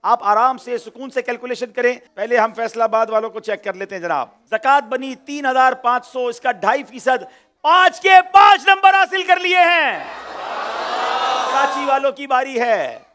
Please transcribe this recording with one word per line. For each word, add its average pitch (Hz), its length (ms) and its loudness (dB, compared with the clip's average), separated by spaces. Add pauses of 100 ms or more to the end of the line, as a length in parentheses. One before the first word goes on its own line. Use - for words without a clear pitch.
आप 190 180 0
आराम 226 340 2
से 240 200 -8
सुकून 240 320 -14
से 247 120 -4
कैलकुलेशन 240 440 -8
करें। 240 340 -4 (180)
पहले 233 200 -2
हम 220 140 2
फैसलाबाद 226 580 -2
वालों 220 200 -2
को 220 100 -12
चेक 208 240 -8
कर 190 120 -6
लेते 196 200 -12
हैं 180 60 -10
जनाब। 156 320 -4 (200)
ज़कात 262 300 2
बनी 262 320 -8
तीन 285 300 -12
हज़ार 262 280 2
पाँच 247 320 -4
सौ, 247 240 -6
इसका 247 240 -4
ढाई 214 300 0
फीसद, 247 440 -4 (360)
पाँच 359 360 4
के 381 220 8
पाँच 392 480 6
नंबर 392 260 6
हासिल 370 280 0
कर 370 180 2
लिए 359 180 0
हैं। 320 460 2 (1500)
कराची 277 340 -2
वालों 277 260 0
की 277 160 -14
बारी 269 300 -2
है। 190 580 -4